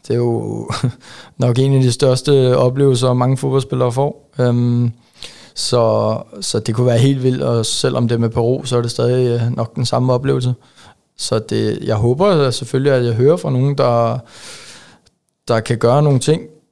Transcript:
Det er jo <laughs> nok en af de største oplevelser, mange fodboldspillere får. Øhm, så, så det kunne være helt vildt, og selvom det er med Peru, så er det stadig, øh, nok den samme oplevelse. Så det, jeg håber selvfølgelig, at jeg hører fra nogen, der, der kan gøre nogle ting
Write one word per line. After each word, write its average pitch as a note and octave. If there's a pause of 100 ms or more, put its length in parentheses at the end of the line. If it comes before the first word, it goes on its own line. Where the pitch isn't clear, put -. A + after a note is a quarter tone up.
Det -
er A#2+
jo A2 (280)
<laughs> -
nok A#2+
en C3+
af C3
de B2
største C3
oplevelser, C3
mange B2+
fodboldspillere C3
får. C#3
Øhm, A#2+ (640)
så, A2 (240)
så D3+
det A2
kunne A#2+
være A#2+
helt C3
vildt, C3
og A#2
selvom A#2+
det A#2+
er A2+
med A#2
Peru, B2
så B2+
er A#2+
det A#2
stadig, B2 (140)
øh, A#2
nok -
den B2+
samme B2+
oplevelse. B2+ (640)
Så -
det, A2
jeg A2+
håber C#3
selvfølgelig, C3+
at B2
jeg A#2
hører C3+
fra E3+
nogen, C#3
der, A#2 (1300)
der A2+
kan A2
gøre A#2+
nogle C#3+
ting D3+ (300)